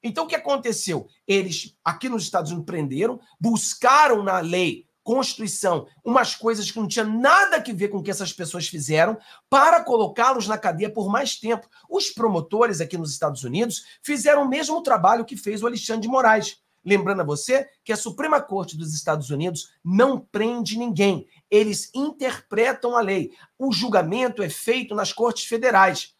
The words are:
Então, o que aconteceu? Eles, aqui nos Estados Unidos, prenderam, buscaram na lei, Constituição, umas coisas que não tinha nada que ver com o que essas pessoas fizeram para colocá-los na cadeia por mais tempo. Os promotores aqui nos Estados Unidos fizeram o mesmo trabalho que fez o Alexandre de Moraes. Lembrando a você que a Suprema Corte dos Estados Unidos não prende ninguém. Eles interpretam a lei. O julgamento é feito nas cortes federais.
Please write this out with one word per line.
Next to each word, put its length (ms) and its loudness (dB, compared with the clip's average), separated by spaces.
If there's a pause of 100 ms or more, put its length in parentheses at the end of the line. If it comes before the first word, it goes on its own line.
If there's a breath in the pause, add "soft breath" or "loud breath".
Então, 220 -4
o 20 -8
que 100 -4
aconteceu? 680 -2 (200 soft breath)
Eles, 580 -2
aqui 240 -4
nos 140 -2
Estados 280 -4
Unidos, 160 -6
prenderam, 540 -4 (180 soft breath)
buscaram 840 4
na 180 0
lei, 460 0 (160)
Constituição, 840 -2 (180 loud breath)
umas 300 2
coisas 360 -4
que 80 -10
não 80 -2
tinha 180 -2
nada 580 4
que 100 -8
ver 160 -4
com 80 -6
o 60 -6
que 80 -6
essas 200 -6
pessoas 380 -8
fizeram 480 2 (320 loud breath)
para 340 6
colocá-los 640 0
na 120 -4
cadeia 340 -2
por 160 -4
mais 320 -2
tempo. 260 -4 (220 soft breath)
Os 220 -2
promotores 680 0
aqui 200 -6
nos 120 -8
Estados 320 -4
Unidos 440 -4 (160 loud breath)
fizeram 400 2
o 60 0
mesmo 340 -2
trabalho 420 4
que 100 -14
fez 280 -6
o 40 -2
Alexandre 360 -4
de 60 -6
Moraes. 500 2 (260)
Lembrando 380 2
a 20 0
você 420 0 (160 soft breath)
que 80 -10
a 60 0
Suprema 420 -2
Corte 380 -6
dos 180 -8
Estados 360 -4
Unidos 400 -4 (120 soft breath)
não 380 4
prende 560 -4
ninguém. 500 0 (240 soft breath)
Eles 440 2
interpretam 1000 -2
a 60 4
lei. 320 -2 (260 soft breath)
O 140 0
julgamento 680 0
é 80 -4
feito 440 -4
nas 160 -2
cortes 340 -2
federais. 760 2